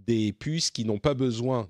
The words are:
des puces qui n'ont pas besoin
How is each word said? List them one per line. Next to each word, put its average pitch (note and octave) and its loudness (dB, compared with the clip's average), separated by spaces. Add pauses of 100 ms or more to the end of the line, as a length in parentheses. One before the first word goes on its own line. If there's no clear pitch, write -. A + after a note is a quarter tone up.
des A2 2
puces D#3+ -4
qui A#2 -4
n'ont G#2+ 0
pas C#3+ 2
besoin B2 0